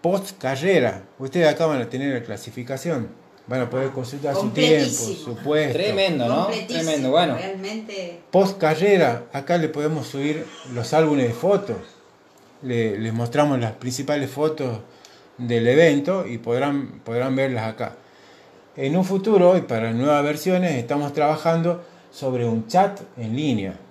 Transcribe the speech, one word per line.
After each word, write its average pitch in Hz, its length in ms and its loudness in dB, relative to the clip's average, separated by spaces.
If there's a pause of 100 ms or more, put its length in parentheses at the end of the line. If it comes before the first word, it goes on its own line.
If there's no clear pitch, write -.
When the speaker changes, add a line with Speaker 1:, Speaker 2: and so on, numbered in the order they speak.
Speaker 1:
Post 180 300 -2
carrera, 131 640 0 (160)
ustedes 151 300 4
acá 156 160 2
van 147 160 0
a 117 80 -6
tener 135 240 -4
la 120 120 -6
clasificación, 123 840 -6 (360)
van 127 140 -4
a 120 100 -2
poder 131 200 -2
consultar 139 460 -6
su - 160 -2
tiempo, 151 340 6
Speaker 2:
Completísimo. 113 400 -4
Speaker 1:
su 120 180 -8
puesto. 151 300 0
Speaker 3:
Tremendo, 180 560 0
¿no? 151 160 2
Speaker 2:
Completísimo, 208 360 -4
Speaker 3:
Tremendo, 147 300 0
bueno. 156 240 4
Speaker 2:
realmente. 196 840 -10 (100)
Speaker 1:
Post 190 260 4
carrera, 156 760 2
acá 156 240 -2
le 156 100 0
podemos 147 400 -4
subir 147 380 -4 (280)
los 120 200 -4
álbumes 147 340 4
de 113 60 -2
fotos. 185 420 0 (840)
Le, 117 360 -2
les 113 160 -4
mostramos 123 460 0
las 113 140 -2
principales 131 580 -4
fotos 143 480 -2 (580)
del 117 300 0
evento 151 580 4
y 117 120 -10
podrán, 127 680 -2
podrán 123 320 -2
verlas 127 300 -2
acá. 110 320 -8 (800)
En 143 180 -2
un 185 80 2
futuro, 190 540 6
y 156 60 2
para 113 280 -2
nuevas 143 320 2
versiones, 170 520 0
estamos 143 360 -2
trabajando 165 720 0 (280)
sobre 127 340 -2
un 113 220 -2
chat 196 340 2 (160)
en 113 180 -6
línea. 113 380 -2 (180)